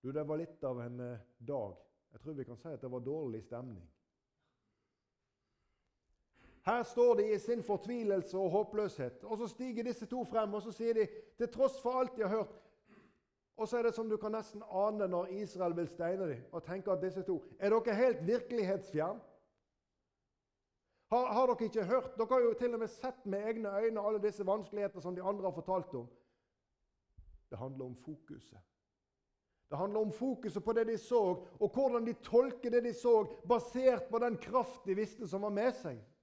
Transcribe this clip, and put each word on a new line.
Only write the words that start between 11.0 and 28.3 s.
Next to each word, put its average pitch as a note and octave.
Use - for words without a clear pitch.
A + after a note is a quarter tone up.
til A#3
tross C4
for B3+
alt B3+
de A3
har G3+
hørt, -
og A3
så A#3+
er A#3
det A3+
som A3+
du G#3+
kan G#3+
nesten G#3+
ane G#3
når F3+
Israel F#3
vil E3+
steine F3+
dem, B2
og E3
tenke F#3+
at F#3
disse F#3
to, F#3
"Er G3
dere A3+
helt A3+
virkelighetsfjern? G3
Har, B3
har B3
dere A#3
ikke G#3+
hørt? B3+
Dere A3+
har B3+
jo A#3
til A#3+
og A3+
med G#3+
sett -
med G3+
egne A3
øyne A3
alle G#3
disse G3+
vanskeligheter G3+
som F3+
de F3+
andre G3
har D#3+
fortalt F3+
om." A#2+
Det G#2+
handler C3
om B2
fokuset. -